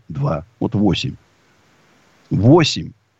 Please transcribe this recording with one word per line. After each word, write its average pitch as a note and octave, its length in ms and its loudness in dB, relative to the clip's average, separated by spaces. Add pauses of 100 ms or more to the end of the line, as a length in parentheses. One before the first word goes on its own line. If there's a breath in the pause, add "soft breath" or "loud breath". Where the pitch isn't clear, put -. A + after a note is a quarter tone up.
два. D#2+ 360 -6 (160)
Вот A2 140 -4
восемь. G2 420 -2 (1120)
Восемь. A#2 640 2 (280)